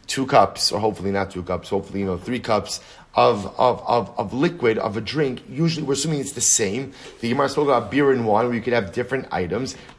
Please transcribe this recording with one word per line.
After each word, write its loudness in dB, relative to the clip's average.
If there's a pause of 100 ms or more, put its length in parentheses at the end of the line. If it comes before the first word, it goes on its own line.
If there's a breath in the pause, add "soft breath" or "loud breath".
two -2
cups, 4
or -2
hopefully 0
not -2
two -8
cups, -6
hopefully, -4
you -2
know, -2
three -6
cups -2 (340 loud breath)
of, 4 (120)
of, 4
of, 0
of -4
liquid, 0
of -4
a -4
drink, -2
usually 0
we're -2
assuming -2
it's -6
the -6
same. 0 (280 loud breath)
The -2
Gemara 2
spoke 2
about 2
beer 4
and 2
wine, 4
where 0
you -2
could 0
have 0
different -4
items. -4 (220 loud breath)